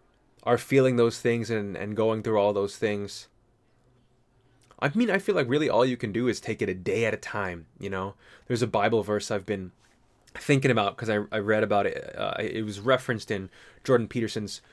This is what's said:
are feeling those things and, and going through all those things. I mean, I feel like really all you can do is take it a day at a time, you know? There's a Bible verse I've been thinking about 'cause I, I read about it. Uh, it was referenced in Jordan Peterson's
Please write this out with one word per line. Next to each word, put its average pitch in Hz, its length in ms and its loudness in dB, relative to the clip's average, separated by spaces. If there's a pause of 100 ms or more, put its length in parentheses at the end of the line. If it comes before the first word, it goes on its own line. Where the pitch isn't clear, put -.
(420)
are 117 160 2
feeling 131 380 4
those 117 240 2
things 117 280 0
and, 104 280 -4
and 104 180 -6
going 110 300 0
through 110 140 2
all 104 140 4
those 101 240 -2
things. 104 520 -4 (1500)
I 143 140 0
mean, 226 160 2
I 196 80 2
feel 196 160 0
like 147 140 0
really 147 200 2
all 117 160 4
you 123 120 0
can 110 160 -6
do 120 160 0
is 107 120 -2
take 110 220 -4
it 101 60 0
a 92 60 -2
day 95 300 0
at 110 100 0
a 107 40 -8
time, 90 480 -8 (140)
you 98 100 -8
know? 95 240 -6 (320)
There's 120 160 0
a 123 40 0
Bible 110 360 2
verse 104 280 -2
I've 101 160 -4
been 95 260 -6 (640)
thinking 139 360 2
about 107 260 2
'cause 113 140 -4
I, 104 220 2
I 110 60 -2
read 107 260 2
about 101 220 2
it. - 300 -6
Uh, - 220 -4
it 110 260 -4
was 101 160 -8
referenced 127 500 0
in 95 200 -4 (320)
Jordan 120 240 4
Peterson's 107 540 -4 (120)